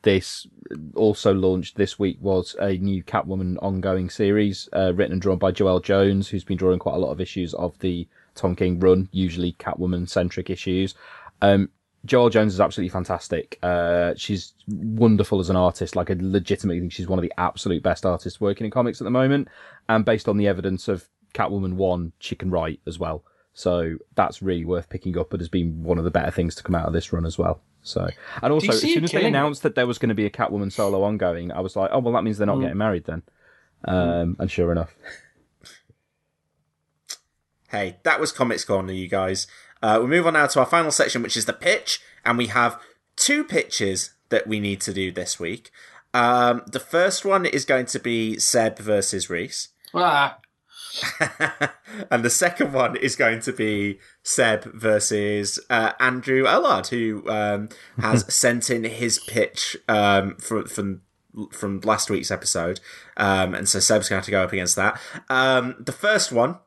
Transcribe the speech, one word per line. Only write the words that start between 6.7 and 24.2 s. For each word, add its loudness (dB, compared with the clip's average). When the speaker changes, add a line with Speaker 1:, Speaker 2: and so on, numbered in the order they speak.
Speaker 1:
quite -2
a 0
lot -2
of -8
issues -6
of -6
the -4
Tom -2
King 0
run, 4
usually 0
Catwoman-centric -2
issues. -2
Um, 6
Joelle 6
Jones 4
is 2
absolutely 0
fantastic. -4
Uh, 2
she's -6
wonderful 4
as -2
an 4
artist. 2
Like, -2
I 0
legitimately 0
think -6
she's -8
one 2
of 0
the -4
absolute -2
best 0
artists -2
working 0
in -4
comics -2
at -8
the -4
moment. 2
And 4
based 2
on 2
the 4
evidence -2
of -4
Catwoman -2
one, 0
she -10
can -4
write -2
as -10
well. -6
So 0
that's 0